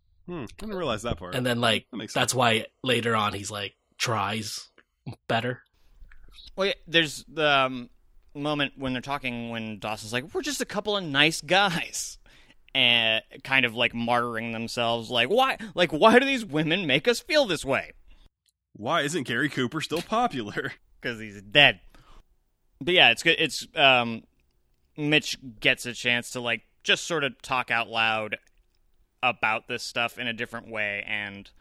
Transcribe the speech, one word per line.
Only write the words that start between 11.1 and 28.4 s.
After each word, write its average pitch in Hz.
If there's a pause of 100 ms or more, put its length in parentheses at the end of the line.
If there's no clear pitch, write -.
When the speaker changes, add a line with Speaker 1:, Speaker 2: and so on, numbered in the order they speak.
Speaker 3:
guys," 170 (580)
and 117 (200)
kind 135
of, 113
like, 117
martyring 117
themselves. 117
Like, 123
why, 254 (180)
like, 175
why 220
do 269
these 269
women 160
make 135
us 233
feel 302
this 170
way? 127 (800)
Speaker 1:
Why 143
isn't 147
Gary 135
Cooper 135
still -
popular? 156 (120)
<laughs> -
Speaker 3:
'Cause 120
he's 104
dead. 113 (1000)
But 170
yeah, 147
it's -
good. 165
It's, 151 (100)
um, 123 (720)
Mitch 151 (220)
gets 131
a 120
chance 120
to, 127
like, 117 (200)
just -
sort 160
of 127
talk 127
out 117
loud 110 (840)